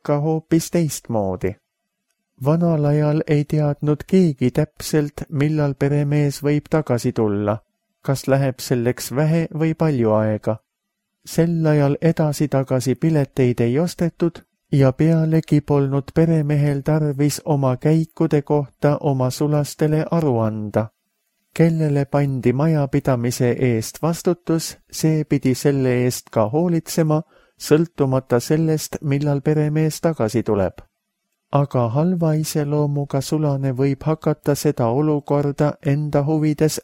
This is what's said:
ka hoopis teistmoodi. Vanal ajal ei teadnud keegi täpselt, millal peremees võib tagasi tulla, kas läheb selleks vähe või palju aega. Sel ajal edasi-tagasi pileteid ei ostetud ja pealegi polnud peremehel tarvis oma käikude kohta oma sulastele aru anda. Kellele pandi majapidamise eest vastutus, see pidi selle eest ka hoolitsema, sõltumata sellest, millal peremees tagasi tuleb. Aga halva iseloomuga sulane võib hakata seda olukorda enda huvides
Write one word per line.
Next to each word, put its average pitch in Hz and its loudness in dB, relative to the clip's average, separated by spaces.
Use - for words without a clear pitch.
ka 147 0
hoopis 160 0
teistmoodi. 104 -2
Vanal 160 2
ajal 151 2
ei 147 0
teadnud 147 -2
keegi 156 2
täpselt, - -2
millal 147 0
peremees 147 0
võib 147 -2
tagasi 127 0
tulla, 104 0
kas - -4
läheb 135 0
selleks 123 -2
vähe 156 0
või 160 -2
palju 131 2
aega. 110 0
Sel 165 0
ajal 143 2
edasi-tagasi 139 0
pileteid 135 0
ei 120 0
ostetud 170 -2
ja 139 4
pealegi 160 2
polnud 139 0
peremehel 147 2
tarvis 147 0
oma 135 0
käikude 160 0
kohta 147 0
oma 131 0
sulastele 151 0
aru 151 2
anda. 110 -2
Kellele 160 2
pandi 135 0
majapidamise 131 0
eest 117 -2
vastutus, 165 -2
see 156 0
pidi 131 0
selle 135 0
eest - -4
ka 110 0
hoolitsema, 160 0
sõltumata 135 0
sellest, 156 -2
millal 143 -2
peremees 151 0
tagasi 123 0
tuleb. 98 -2
Aga 135 0
halva 165 0
iseloomuga 147 -2
sulane 139 -2
võib 135 -2
hakata 156 -2
seda 139 0
olukorda 143 0
enda 143 0
huvides 151 0